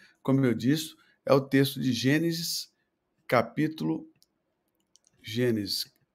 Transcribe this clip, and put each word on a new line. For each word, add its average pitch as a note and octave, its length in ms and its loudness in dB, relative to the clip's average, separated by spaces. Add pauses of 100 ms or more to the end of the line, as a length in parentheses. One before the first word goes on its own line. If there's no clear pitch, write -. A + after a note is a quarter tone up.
(240)
como C3+ 220 2
eu A#2 80 4
disse, C3 440 -2 (280)
é C3 80 0
o C#3 80 4
texto C3+ 380 2
de C3 140 0
Gênesis, E3 800 -2 (540)
capítulo, D3+ 840 -2 (1120)
Gênesis, A2 720 -4 (220)